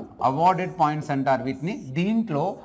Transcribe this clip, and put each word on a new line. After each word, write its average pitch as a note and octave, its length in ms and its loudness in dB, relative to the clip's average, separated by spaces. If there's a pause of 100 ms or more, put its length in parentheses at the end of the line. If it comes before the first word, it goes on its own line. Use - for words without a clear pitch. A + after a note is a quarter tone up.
(300)
అవార్డెడ్ F3 520 2
పాయింట్స్ D3+ 340 0
అంటారు C3+ 320 2
వీటిని. D#3 280 -4 (240)
దీంట్లో F#3+ 460 0 (200)